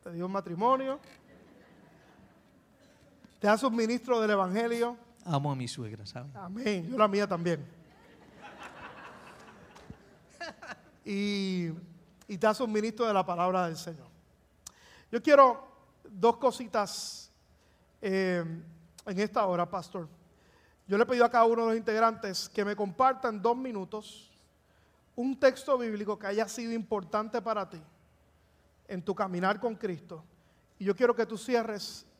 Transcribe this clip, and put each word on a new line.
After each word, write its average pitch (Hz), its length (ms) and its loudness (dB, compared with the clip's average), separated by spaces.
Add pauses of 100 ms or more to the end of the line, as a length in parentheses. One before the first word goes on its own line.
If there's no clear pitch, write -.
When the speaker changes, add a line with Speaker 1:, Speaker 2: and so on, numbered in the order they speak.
Speaker 1:
Te 175 120 -14
dio 170 140 -6
un 190 40 -6
matrimonio. 240 680 0 (2500)
Te 208 100 0
hace 220 160 4
un 233 100 2
ministro 233 460 0
del 214 100 2
Evangelio. 233 680 0 (280)
Speaker 2:
Amo 147 260 0
a 135 40 -4
mi 127 120 -8
suegra, 110 380 -10
¿sabe? 123 300 -14
Speaker 1:
Amén. 196 540 -4
Yo 254 80 -6
la 214 100 6
mía 202 200 0
también. 170 380 -2 (3500)
Y, 196 640 -2 (600)
y 202 120 -10
te 220 80 4
hace 214 160 2
un 220 80 -2
ministro 220 340 0
de 220 80 2
la 185 120 4
palabra 180 420 0
del 165 100 -6
Señor. - 300 -14 (1040)
Yo 226 100 0
quiero 277 460 8 (360)
dos 220 340 2
cositas, - 960 -2 (680)
eh, 190 420 0 (640)
en 190 140 -4
esta 208 260 0
hora, 175 240 0
pastor. 175 380 -8 (800)
Yo 196 100 2
le 226 60 6
he - 20 6
pedido 247 200 4
a 233 40 6
cada 240 160 6
uno 233 180 4
de 226 60 2
los 226 80 2
integrantes 220 720 0
que 208 160 -2
me 208 100 -2
compartan 220 640 0
dos 233 160 4
minutos 214 760 -10 (840)
un 254 240 -2
texto 262 380 4
bíblico 214 400 -4
que 214 100 -12
haya 208 200 0
sido 226 260 -6
importante 220 680 -4
para 208 300 -4
ti 165 120 -16 (1040)
en 180 160 -8
tu 196 100 -4
caminar 190 460 0
con 226 160 -2
Cristo. 170 480 -8 (560)
Y 190 60 -6
yo 196 100 2
quiero 247 200 4
que 233 120 0
tú 226 100 -8
cierres 220 680 -4 (140)